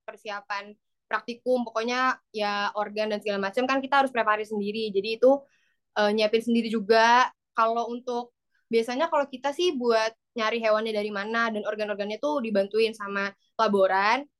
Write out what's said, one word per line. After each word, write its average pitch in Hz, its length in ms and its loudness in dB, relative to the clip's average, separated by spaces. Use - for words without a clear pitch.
persiapan 208 720 -12
praktikum, 240 560 -4
pokoknya 247 560 -2
ya 202 400 -2
organ 214 400 -4
dan 208 80 -6
segala 202 160 -2
macam 254 200 -2
kan 269 100 2
kita 269 240 2
harus 262 80 0
preparing 214 380 0
sendiri. 214 420 -4
Jadi 196 180 -2
itu, 254 100 8
eh, 208 160 2
nyiapin 220 320 2
sendiri 233 240 0
juga. 226 640 4
Kalau 226 320 0
untuk, 240 480 -8
biasanya 247 400 0
kalau 294 240 0
kita 277 240 -6
sih 339 220 0
buat 226 340 0
nyari 226 240 0
hewannya 220 320 0
dari 208 220 -4
mana 226 400 -2
dan 208 100 -6
organ-organnya 208 560 -6
tuh 294 240 -2
dibantuin 214 480 0
sama 202 400 -6
laboran. 202 720 2